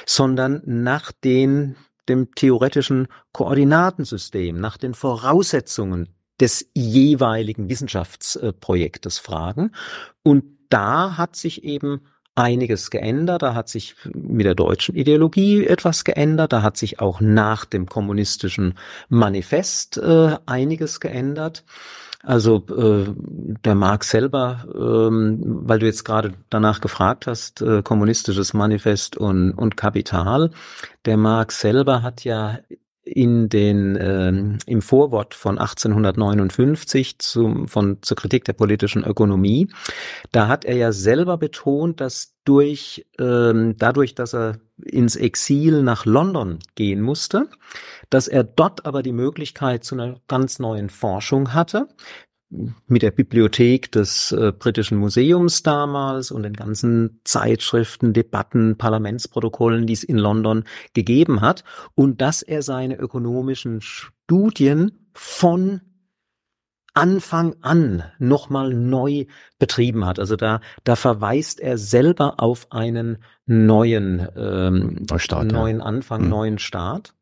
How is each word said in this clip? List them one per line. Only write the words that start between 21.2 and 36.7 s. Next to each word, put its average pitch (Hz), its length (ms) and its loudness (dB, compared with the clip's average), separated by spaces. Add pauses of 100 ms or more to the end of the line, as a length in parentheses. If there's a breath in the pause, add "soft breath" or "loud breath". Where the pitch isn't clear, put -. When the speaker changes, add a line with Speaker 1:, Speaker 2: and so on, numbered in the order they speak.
Speaker 1:
Also, 113 460 4
äh, 104 440 2 (520)
der 104 100 4
Marx 101 340 2
selber, 127 640 -2
ähm, 113 680 0 (260)
weil 113 120 2
du 113 60 0
jetzt 110 200 -2
gerade 107 300 -2 (140)
danach 107 300 0
gefragt - 480 -2
hast, - 340 -10
äh, 107 200 2
kommunistisches 104 720 0
Manifest 104 640 0
und, 95 340 2
und 104 240 -2
Kapital, 107 760 0 (520 loud breath)
der 110 140 2
Marx 110 420 0
selber 127 420 2
hat 120 220 -8
ja 110 360 -4 (520)
in 120 380 2
den, 101 500 2
ähm, 95 680 0
im 113 160 0
Vorwort 131 500 2
von - 240 -4
achtzehnhundertneunundfünfzig 107 1600 0